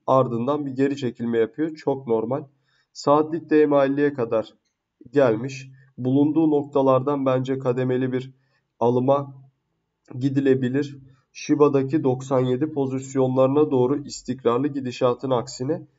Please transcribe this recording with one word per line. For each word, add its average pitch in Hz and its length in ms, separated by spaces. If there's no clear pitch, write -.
ardından 131 600
bir 139 40
geri 135 260
çekilme 120 420
yapıyor. 151 360
Çok 135 320
normal. 117 380
Saatlik 156 580
de 151 160
M 143 100
A 139 100
elliye 143 260
kadar 113 420
gelmiş. 127 600
Bulunduğu 147 520
noktalardan 139 760
bence 131 320
kademeli 127 540
bir 131 220
alıma 127 540
gidilebilir. 135 800
Shiba'daki 143 640
doksan 131 360
yedi 127 320
pozisyonlarına 135 1000
doğru 139 340
istikrarlı 127 640
gidişatın 127 600
aksine 131 560